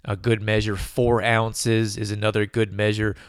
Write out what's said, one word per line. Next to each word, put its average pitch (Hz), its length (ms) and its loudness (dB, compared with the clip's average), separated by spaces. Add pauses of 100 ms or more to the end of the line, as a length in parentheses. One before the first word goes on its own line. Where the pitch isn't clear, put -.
a 104 120 -4
good 113 260 0
measure. 107 340 0
Four 120 460 0
ounces 113 720 0
is 107 140 -6
another 107 360 0
good 107 260 -2
measure. 107 440 0 (120)